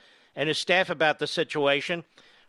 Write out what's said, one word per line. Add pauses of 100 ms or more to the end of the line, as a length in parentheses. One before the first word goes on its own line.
(340)
and
his
staff
about
the
situation. (460)